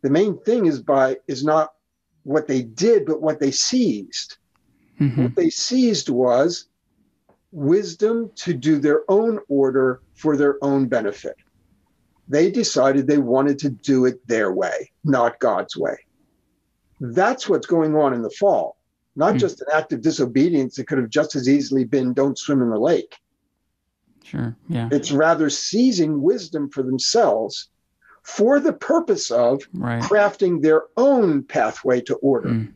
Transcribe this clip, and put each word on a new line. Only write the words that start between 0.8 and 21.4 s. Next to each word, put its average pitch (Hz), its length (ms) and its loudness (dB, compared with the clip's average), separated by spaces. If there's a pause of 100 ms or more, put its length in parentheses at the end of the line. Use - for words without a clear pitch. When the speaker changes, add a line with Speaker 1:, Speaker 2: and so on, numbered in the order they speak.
Speaker 1:
by, 131 360 2 (100)
is 135 160 -6
not 156 300 0 (500)
what 151 240 -2
they 131 160 0
did, 165 420 0
but 156 160 -4
what 151 180 -2
they 139 120 0
seized. 139 880 -4 (640)
Speaker 2:
Mm-hmm. 131 240 0
Speaker 1:
What 123 120 -2
they 170 140 2
seized 247 600 0
was 127 580 0 (840)
wisdom 196 840 -2
to - 180 -6
do 147 260 0
their 147 300 2
own 214 300 2 (100)
order 131 520 0 (140)
for 151 220 0
their 143 260 2
own 139 240 0
benefit. 110 480 -4 (920)
They 160 200 2
decided 135 560 0
they 147 120 2
wanted 139 420 2
to 147 100 -4
do 127 360 0
it 127 220 -2
their 110 240 0
way, 92 400 -4 (120)
not 123 360 0
God's 98 360 -2
way. - 220 -4 (1000)
That's 185 500 -2
what's 180 180 0
going 160 280 0
on 147 180 2
in 120 80 -4
the 113 80 -6
fall, 151 480 0 (380)
not 165 180 2
Speaker 2:
Hmm. 131 60 0
Speaker 1:
just - 220 -2
an - 120 -10
act 156 180 -2
of 120 100 -6
disobedience 139 760 0
that 131 100 -10
could 151 120 -4
have 117 100 -4
just 147 260 -2
as 127 140 -2